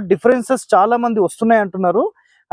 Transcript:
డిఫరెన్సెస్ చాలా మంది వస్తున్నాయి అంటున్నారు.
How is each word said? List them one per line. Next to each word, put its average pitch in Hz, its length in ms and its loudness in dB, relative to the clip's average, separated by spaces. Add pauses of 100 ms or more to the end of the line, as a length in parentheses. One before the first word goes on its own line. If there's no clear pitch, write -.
(120)
డిఫరెన్సెస్ 247 520 -2 (100)
చాలా 214 300 2
మంది 226 240 -2
వస్తున్నాయి 226 360 0
అంటున్నారు. 190 400 -2 (480)